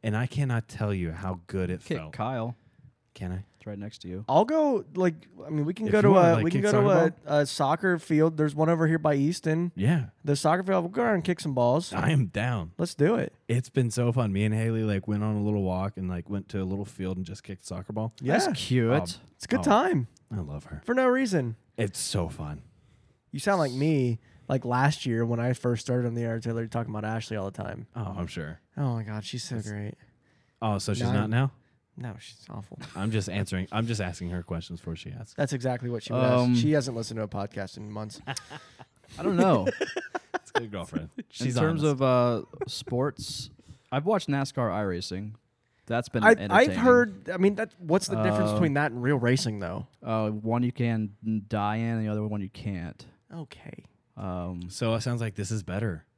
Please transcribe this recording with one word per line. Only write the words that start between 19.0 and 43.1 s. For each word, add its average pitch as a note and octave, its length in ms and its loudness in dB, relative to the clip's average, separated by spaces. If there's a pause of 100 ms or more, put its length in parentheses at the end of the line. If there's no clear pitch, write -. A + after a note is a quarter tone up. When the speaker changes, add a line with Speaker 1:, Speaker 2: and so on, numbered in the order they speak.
Speaker 3:
It's - 420 -12
a - 40 -14
good B3 120 2
Speaker 1:
oh, - 40 -2
Speaker 3:
time. C#4 440 4 (260)
Speaker 1:
I G#2 60 -4
love D2 260 -8
her. - 200 -12
Speaker 3:
For A#3+ 100 0
no B3+ 120 4
reason. G3 500 2 (180)
Speaker 1:
It's G#2 240 -2
so E2+ 300 -2
fun. D2+ 320 -8 (720)
Speaker 3:
You C#3 80 -8
sound G3 200 2
like C#3 140 2
me, C3 460 2 (280)
like, C3+ 160 0
last B2+ 420 0
year A#2 200 0
when A#2 160 0
I B2 100 0
first B2 300 -2
started B2 260 -2
on A#2 60 -4
the A#2 140 -4
Artillery A2+ 420 -4
talking A#2 220 -4
about G#2+ 120 -4
Ashley A2 320 -4
all G2 160 -4
the - 120 -10
time. - 320 -10
Speaker 1:
Oh, G2 220 -6
I'm F2 100 -4
sure. D#2+ 340 -10 (160)
Speaker 3:
Oh, C#3 160 -2
my A2+ 100 -4
God. G#2+ 220 -8
She's - 180 -8
so A#2+ 140 -8
Speaker 1:
It's G#2+ 120 -8
Speaker 3:
great. G#2 260 -8 (680)
Speaker 1:
Oh, G#2+ 160 0
so G#2 160 -2
she's A#2+ 100 -2
Speaker 3:
Nine. A#2+ 100 2
Speaker 1:
not G#2+ 160 2
now? B2+ 220 2 (500)
Speaker 3:
No, A2+ 160 -8
she's - 320 -20
awful. - 300 -14 (160)
Speaker 1:
I'm G2+ 160 -2
just G#2+ 160 -2
answering. F#2 460 -4
I'm A2+ 120 0
just A2+ 140 -4
asking F2+ 300 -6
her F2+ 120 -4
questions E2+ 380 -8
before E2 160 -8
she - 160 -14
asks. - 220 -14
Speaker 3:
That's C#3+ 180 -2
exactly B2 380 -4
what A#2 120 -6
she - 120 -8
would B2+ 100 2
ask. B2+ 100 4
Speaker 2:
Um, B2 220 6
Speaker 3:
She A#2+ 160 4
hasn't C3+ 240 0
listened A2+ 220 -6
to A2 60 -2
a G#2 40 -4
podcast G2 480 -6
in G#2 160 -12
months. G#2+ 320 -10
<laughs> - 960 -16
Speaker 2:
I D#3+ 40 -8
don't F#3+ 120 2
know. E3+ 380 4
Speaker 1:
<laughs> - 40 -10 (560)
It's - 220 -8
a - 60 2
good G#2+ 100 -8
girlfriend. E2+ 380 -6 (200)
She's B2 280 -2
Speaker 2:
In D3+ 40 4
terms D#3 220 2
Speaker 1:
honest. C#3+ 180 2
Speaker 2:
of, - 0 -
uh, B2 400 4 (260)
sports, - 840 -6 (420)